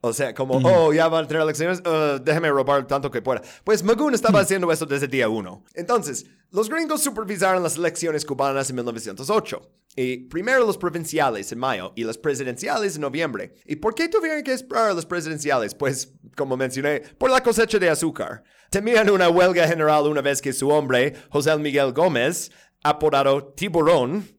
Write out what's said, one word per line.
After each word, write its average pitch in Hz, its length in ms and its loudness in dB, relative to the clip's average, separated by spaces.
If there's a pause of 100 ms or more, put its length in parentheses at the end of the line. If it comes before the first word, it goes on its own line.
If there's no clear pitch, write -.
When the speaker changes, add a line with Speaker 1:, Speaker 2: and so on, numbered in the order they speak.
Speaker 1:
O 117 120 -2
sea, 135 200 -2
como, 131 220 -2
Speaker 2:
Ujú. 131 100 4
Speaker 1:
"Oh, 165 280 6
ya 165 140 4
van 160 180 2
a - 20 -16
tener 156 140 0
elecciones, 156 380 0
uh, 156 440 0
déjeme 160 260 2
robar 139 360 2
tanto 139 240 -2
que 120 100 -4
pueda". 120 220 -2 (220)
Pues 202 200 2
Magoon 240 300 2
estaba 208 240 4
Speaker 2:
Ujú. 196 60 4
Speaker 1:
haciendo 180 280 0
eso 160 140 -2
desde 139 200 -2
día 123 220 0
uno. 98 340 -6 (120)
Entonces, 165 500 -4 (260)
los 214 200 -2
gringos 311 320 -2
supervisaron 190 600 0
las 156 140 -2
elecciones 160 480 -2
cubanas 135 460 -2
en 127 60 -8
mil 120 100 -6
novecientos 113 420 -10
ocho. - 320 -2 (340)
Y 127 240 -4 (100)
primero 240 360 0
los 208 140 0
provinciales 151 760 -2
en 117 60 -10
mayo 110 380 -4
y 113 80 -4
las 113 120 -4
presidenciales 156 800 -4
en 151 80 -8
noviembre. 135 500 -6 (140)
¿Y 147 100 -6
por 220 180 -4
qué 330 140 -2
tuvieron 320 340 -2
que 262 120 -2
esperar 254 360 0
a 185 40 0
las 165 100 -4
presidenciales? 147 680 -2
Pues, - 400 -4 (200)
como 135 220 -2
mencioné, 135 440 -2 (180)
por 165 120 2
la 262 120 4
cosecha 220 360 2
de 180 120 4
azúcar. 147 520 -4 (280)
Temían 214 400 2
una 185 180 4
huelga 175 400 4
general 151 380 2
una 151 160 0
vez 139 180 0
que 131 140 -6
su 135 160 -2
hombre, 135 420 2 (160)
José 151 300 0
Miguel 139 340 0
Gómez, 156 580 0 (320)
apodado 139 680 2
Tiburón 165 720 2 (120)